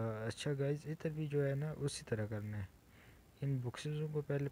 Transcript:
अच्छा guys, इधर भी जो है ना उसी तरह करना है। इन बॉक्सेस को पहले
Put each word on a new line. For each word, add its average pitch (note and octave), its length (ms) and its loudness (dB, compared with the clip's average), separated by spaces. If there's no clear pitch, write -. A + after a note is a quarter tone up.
अच्छा C#3+ 280 0
guys, C#3 340 2
इधर D#3+ 240 -2
भी D3+ 160 -2
जो C#3+ 160 4
है C#3 120 4
ना D3+ 180 0
उसी - 320 -2
तरह G#2+ 220 0
करना G#2 300 -2
है। G2 100 -2
इन C#3 180 2
बॉक्सेस D3+ 520 -2
को D3+ 80 2
पहले C#3+ 300 0